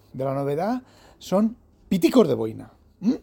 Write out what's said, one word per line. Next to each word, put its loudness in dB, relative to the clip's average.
de -6
la -2
novedad, -4
son 0
piticos 4
de 0
boina, -6
¿m? -2